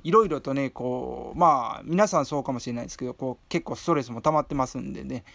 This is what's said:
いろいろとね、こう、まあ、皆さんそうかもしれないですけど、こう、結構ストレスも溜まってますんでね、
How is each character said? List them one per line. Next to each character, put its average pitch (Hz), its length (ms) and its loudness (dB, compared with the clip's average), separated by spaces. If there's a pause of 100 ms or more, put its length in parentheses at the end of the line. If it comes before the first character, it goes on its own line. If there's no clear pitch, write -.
い 160 80 -4
ろ 220 140 8
い 185 40 -2
ろ 147 120 -2
と 135 140 -4
ね、 139 160 0
こ 127 640 -6
う、 - 20 -6
ま 143 420 6
あ、 - 40 -16
皆 190 240 4
さ 180 100 0
ん 139 80 0
そ 151 120 -2
う 131 40 -2
か 139 80 -6
も 123 100 -4
し - 80 -10
れ 120 40 -4
な 117 80 -6
い 120 60 -8
で - 20 -12
す - 100 -16
け 131 60 -8
ど、 123 80 -4
こ 127 280 -6
う、 - 100 -20
結 170 140 -2
構 123 120 -6
ス - 80 -12
ト 170 100 4
レ 143 80 2
ス 120 80 -8
も 113 120 -10
溜 156 100 4
ま 151 80 4
っ 143 60 0
て 156 80 -6
ま 131 120 2
す 131 120 -8
ん 131 160 -8
で 131 100 -10
ね、 131 180 -8 (120)